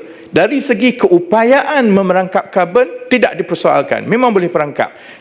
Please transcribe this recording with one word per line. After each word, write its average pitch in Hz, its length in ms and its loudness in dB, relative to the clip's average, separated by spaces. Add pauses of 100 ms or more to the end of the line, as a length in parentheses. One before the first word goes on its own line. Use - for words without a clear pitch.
(320)
Dari 220 320 0
segi 240 320 0
keupayaan 240 920 2
memerangkap 185 640 0
karbon, 185 560 0
tidak 226 260 0
dipersoalkan. 143 720 -2
Memang 233 260 0
boleh 185 160 0
perangkap. 147 460 -4 (260)